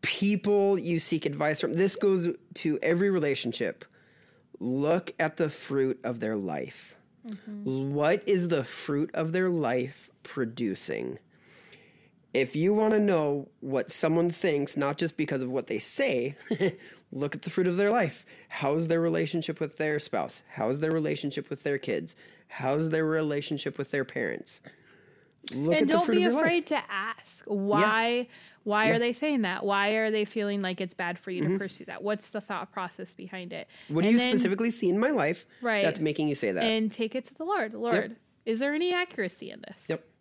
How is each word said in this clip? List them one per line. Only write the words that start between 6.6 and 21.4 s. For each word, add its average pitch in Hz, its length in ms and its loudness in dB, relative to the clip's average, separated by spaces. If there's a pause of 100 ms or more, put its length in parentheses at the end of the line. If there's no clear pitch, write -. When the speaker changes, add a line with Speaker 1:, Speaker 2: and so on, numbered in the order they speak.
Speaker 2:
Mm-hmm. 135 680 -6
Speaker 1:
What 156 320 2
is 180 220 2
the 151 160 2
fruit 147 500 -4
of 160 180 -2
their 185 180 2
life 131 600 -2 (120)
producing? 104 960 -4 (1120)
If 131 220 2
you 170 180 4
wanna 214 280 4
know 151 480 2 (120)
what 135 300 -2
someone 170 400 4
thinks, 147 460 0
not 143 220 0
just 165 180 -2
because 139 260 -2
of 127 80 -4
what 127 160 -2
they 110 120 -4
say, 143 580 0 (120)
<laughs> 190 280 0 (360)
look 139 220 -4
at - 80 -10
the - 80 -6
fruit 180 160 2
of 175 100 0
their 202 140 2
life. 214 340 0 (240)
How's 151 400 0
their 165 120 4
relationship 165 600 0
with 151 180 -6
their 151 200 0
spouse? - 440 -4 (100)
How's 120 280 -2
their 160 120 0
relationship 151 580 -2